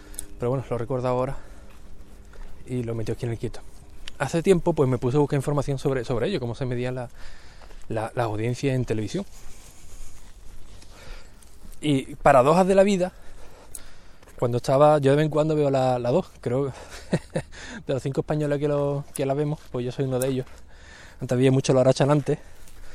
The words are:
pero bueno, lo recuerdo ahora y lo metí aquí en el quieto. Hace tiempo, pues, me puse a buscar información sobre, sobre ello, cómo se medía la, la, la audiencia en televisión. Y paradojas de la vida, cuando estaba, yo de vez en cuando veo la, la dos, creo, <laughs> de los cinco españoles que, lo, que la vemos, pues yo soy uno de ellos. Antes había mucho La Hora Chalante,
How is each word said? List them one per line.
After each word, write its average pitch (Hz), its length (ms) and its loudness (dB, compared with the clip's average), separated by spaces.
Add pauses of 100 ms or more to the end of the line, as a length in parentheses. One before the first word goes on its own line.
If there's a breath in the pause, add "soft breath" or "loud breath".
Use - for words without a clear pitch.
(380 loud breath)
pero 120 120 0
bueno, 135 180 0
lo 120 80 -2
recuerdo 123 320 -2
ahora 127 260 0 (1300 loud breath)
y 123 160 -4
lo 117 120 -4
metí 113 160 -2
aquí 113 140 -4
en 120 80 -4
el 110 60 -6
quieto. - 220 -6 (580)
Hace 156 240 0
tiempo, 175 320 4
pues, 147 120 4
me 127 120 2
puse 131 180 0
a 147 40 6
buscar 143 180 2
información 139 400 0
sobre, 131 260 0
sobre 131 240 0
ello, 160 120 -2
cómo 120 140 -4
se 135 120 -4
medía 123 260 -2
la, 123 160 -6 (800 loud breath)
la, 110 260 -2
la 123 100 0
audiencia 117 500 0
en 127 100 0
televisión. 113 400 -2 (2500 loud breath)
Y 139 360 0
paradojas 151 500 8
de 190 80 4
la 196 80 8
vida, 185 300 2 (1300 loud breath)
cuando 120 200 0
estaba, 151 400 6
yo 135 140 6
de 143 40 6
vez 156 80 4
en 151 60 0
cuando 151 260 2
veo 143 140 2
la, 131 280 2
la 120 120 0
dos, 175 160 2 (160)
creo, 127 240 0
<laughs> - 1200 -8
de 143 80 -2
los 127 80 -2
cinco 143 180 -2
españoles 147 380 0
que, 147 100 0
lo, 143 460 0
que 139 100 -2
la 135 80 0
vemos, 147 260 0 (140)
pues 123 140 -4
yo 127 40 -4
soy 139 140 -2
uno 131 140 0
de 131 100 0
ellos. 131 180 -2 (720 loud breath)
Antes 131 160 -2
había 131 160 6
mucho 135 220 4
La 131 80 6
Hora 131 140 8
Chalante, 147 440 4 (560 soft breath)